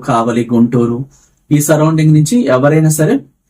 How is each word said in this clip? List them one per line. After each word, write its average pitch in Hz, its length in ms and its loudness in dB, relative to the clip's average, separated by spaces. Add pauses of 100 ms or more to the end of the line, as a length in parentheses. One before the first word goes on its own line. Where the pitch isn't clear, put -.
కావలి, 117 440 -2
గుంటూరు, 120 460 0 (520)
ఈ 147 100 2
సరౌండింగ్ 156 580 2
నుంచి 151 200 0 (180)
ఎవరైనా 151 420 2
సరే 160 180 0 (340)